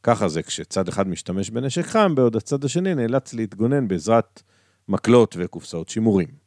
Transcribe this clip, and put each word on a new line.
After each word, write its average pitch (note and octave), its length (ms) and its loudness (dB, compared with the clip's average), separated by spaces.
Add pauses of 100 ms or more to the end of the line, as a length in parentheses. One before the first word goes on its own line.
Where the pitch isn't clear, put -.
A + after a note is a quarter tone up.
ככה A2+ 240 2
זה D#2 160 -4
כשצד - 440 -6
אחד F#2+ 200 -2
משתמש F#2 420 -6
בנשק C3 360 -4
חם, G3+ 300 2
בעוד A#2+ 200 4
הצד C#3 300 -4
השני F3+ 300 -2
נאלץ B2+ 380 -2
להתגונן A2+ 540 -2
בעזרת G2 560 0 (440)
מקלות A2 520 4
וקופסאות E2+ 500 -8
שימורים. G#2 380 2 (200)